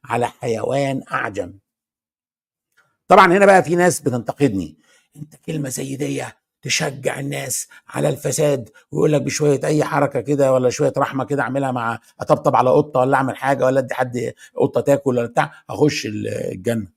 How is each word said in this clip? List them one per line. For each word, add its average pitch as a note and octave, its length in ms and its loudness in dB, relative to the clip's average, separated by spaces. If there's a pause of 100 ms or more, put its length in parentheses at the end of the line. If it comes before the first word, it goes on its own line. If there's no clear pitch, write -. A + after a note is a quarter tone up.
على A#2 240 -2
حيوان B2+ 840 -4
أعجم. G2+ 480 -6 (1500)
طبعًا F#3+ 200 8
هنا F#3+ 180 6
بقى F#3+ 180 8
في E3 120 -2
ناس F3 260 2
بتنتقدني، A#2 760 -2 (380)
"أنت D3+ 200 -20
كلمة D3+ 340 -8
زي C3+ 260 -8
دي C#3 280 -6 (380)
تشجع C3 580 -4
الناس C#3 480 -8 (200)
على - 220 -2
الفساد"، C#3 600 -2 (220)
ويقول - 220 2
لك C#3+ 80 2
بشوية C#3+ 420 0
أي D3+ 200 0
حركة C#3 380 -2
كده C3+ 320 2
ولا B2+ 160 2
شوية C3+ 280 -2
رحمة C3+ 280 -2
كده C#3 160 -4
أعملها C3 300 -2
مع، A#2 280 -4 (200)
أطبطب - 360 2
على B2 140 4
قطة D3 300 2
ولا C3+ 180 2
أعمل B2+ 200 -2
حاجة C3 280 0
ولا C3 140 2
أدي B2+ 140 -6
حد B2 400 -4 (220)
قطة B2+ 260 0
تاكل C#3 360 0
ولا A#2 100 -2
بتاع، D3 420 -4
أخش C#3 360 0
ال-، G#2+ 220 -6 (240)
الجنة. G#2 460 -4